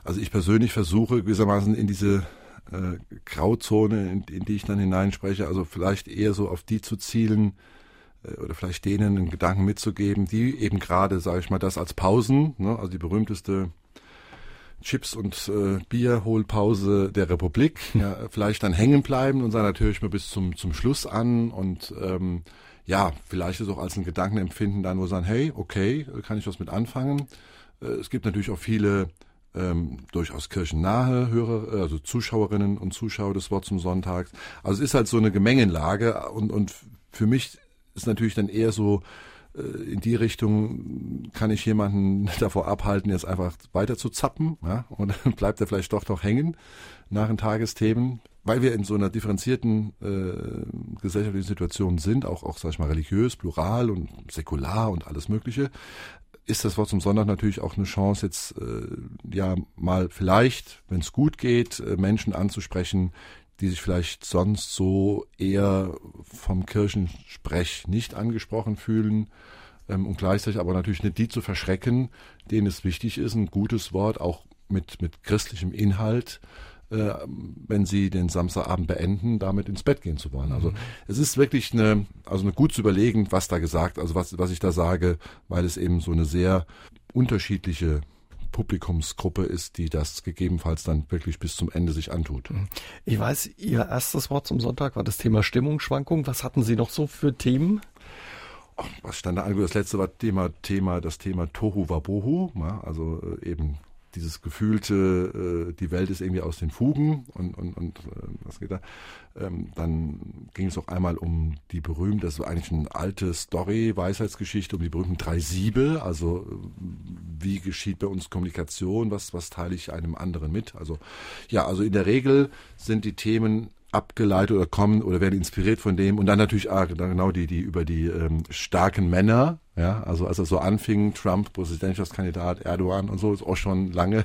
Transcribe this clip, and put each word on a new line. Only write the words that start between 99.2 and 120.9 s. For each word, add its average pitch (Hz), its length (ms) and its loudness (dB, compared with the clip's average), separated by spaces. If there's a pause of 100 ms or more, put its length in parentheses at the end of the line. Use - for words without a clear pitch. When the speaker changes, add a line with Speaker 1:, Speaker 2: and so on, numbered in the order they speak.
Speaker 1:
da 101 60 -2
an? 101 160 0
Das 92 140 0
letzte 104 260 0
war 92 180 -2
Thema, 95 320 0 (120)
Thema, 95 400 0
das 82 160 -6
Thema 90 340 -4
Tohu 101 380 -2
Wabohu, 104 640 0
ja, 90 280 -4
also, 80 380 -4 (200)
äh, - 80 -8
eben 78 280 -2 (380)
dieses 82 260 -8
gefühlte, 92 1300 0
äh, 85 40 -8
die 85 160 -6
Welt 90 200 0
ist 90 100 -4
irgendwie 92 220 -2
aus 82 160 -6
den 80 120 -4
Fugen 147 640 0
und, 90 240 -6
und, 90 200 -8
und, 85 220 -8
äh, - 280 -12 (160)
was - 160 -14
geht 95 120 -10
da? 95 100 -6 (580)
Ähm, 87 360 -8
dann 80 800 -4
ging 95 140 -2
es 87 100 -4
auch - 120 -8
einmal 90 260 0
um 80 400 -2 (160)
die 87 80 -6
berühmte, 87 460 -2
das 78 140 -6
war - 80 -6
eigentlich 85 260 -4
eine 78 200 -2
alte 92 400 -2
Story, 101 640 0
Weisheitsgeschichte, 98 800 -4
um 87 60 -4
die 85 80 -2
berühmten 90 280 -2
drei 82 220 -2
Siebe, 104 640 2
also, 85 360 -2
äh, - 160 -10 (840)
wie 95 200 -2
geschieht 92 400 -6
bei 101 80 -2
uns 95 220 -6
Kommunikation, 92 840 -2
was, 101 220 -8
was 87 160 -8
teile 87 260 -4
ich - 180 -10
einem 82 220 -6
anderen 82 360 -4
mit? 110 240 -6
Also, 78 220 -8 (520)